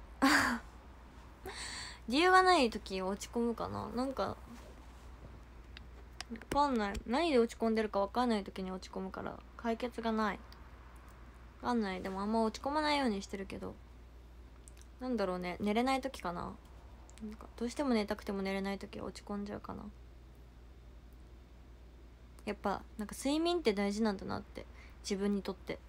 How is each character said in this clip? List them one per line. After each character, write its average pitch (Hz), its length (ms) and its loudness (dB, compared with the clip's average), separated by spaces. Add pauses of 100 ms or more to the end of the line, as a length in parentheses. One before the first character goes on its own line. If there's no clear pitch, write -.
(200)
<laughs> - 1900 0
理 247 100 4
由 359 140 8
が 370 100 12
な 370 160 10
い 247 100 8
と 220 120 -4
き 190 200 -2
落 190 280 -2
ち - 20 -16
込 240 80 -2
む 233 160 4
か 185 140 -2
な。 202 220 -2
な 240 140 0
ん 269 80 0
か、 - 180 0
わ - 60 -4 (2250)
か 285 160 6
ん 262 100 4
な 202 140 2
い。 202 160 -2
何 311 240 4
で 254 80 8
落 226 180 4
ち - 20 -14
込 226 120 4
ん 220 60 4
で 220 60 6
る 214 60 0
か 196 120 2
わ 196 80 4
か 247 180 2
ん - 20 4
な 220 80 4
い 196 60 0
と 196 80 -10
き 190 140 -6
に 185 80 -4
落 185 180 -8
ち - 20 -16
込 190 80 -6
む 190 120 -4
か - 100 -6
ら、 - 160 -6 (180)
解 226 200 0
決 240 260 -4
が 233 80 2
な 220 240 4
い。 - 60 -8 (1200)
わ 240 60 0
か 247 60 4
ん 233 60 4
な 190 140 0
い。 185 80 -6
で 196 80 -4
も 190 100 -4
あ 202 40 -2
ん 214 80 0
ま 226 100 6
落 220 180 2
ち - 20 -12
込 269 80 0
ま 302 120 2
な 302 120 4
い 285 40 4
よ 277 80 4
う - 20 4
に 196 140 2
し - 60 -12
て 202 80 -6
る 196 100 -6
け - 140 -8
ど。 190 160 -8 (1200)
な 254 80 -4
ん 247 80 2
だ 202 80 2
ろ 185 120 2
う - 20 -2
ね。 180 220 -2
寝 208 120 4
れ 233 100 6
な 269 140 4
い 262 60 0
と 269 80 -2
き - 100 -10
か 175 140 -2
な。 196 200 -6 (680)
な 214 80 -6
ん 214 40 -10
か、 - 120 -12 (100)
ど 233 80 -2
う 247 60 0
し - 40 -8
て 302 80 0
も 262 120 4
寝 214 100 4
た 208 120 -2
く - 60 -8
て 208 100 -2
も 196 100 -2
寝 196 100 0
れ 196 80 0
な 196 100 0
い 196 80 -2
と 202 80 -10
き - 120 -10
は - 80 -6
落 - 160 -10
ち - 20 -20
込 202 140 -6
ん 202 80 -4
じ 208 80 -8
ゃ - 20 -6
う 214 40 -10
か - 120 -8
な。 202 100 -10 (2500)
や 208 80 -2
っ 202 60 -8
ぱ、 - 240 0 (160)
な 208 80 -4
ん - 20 -6
か - 80 -10
睡 294 240 2
眠 349 200 4
っ - 20 -2
て 220 100 6
大 202 220 2
事 214 80 0
な 214 100 4
ん 190 60 -4
だ 190 80 -10
な 196 140 -2
っ - 20 -6
て、 - 240 -12 (360)
自 202 140 0
分 202 180 4
に 190 80 0
と 190 100 -2
っ - 20 -14
て。 - 240 -8 (100)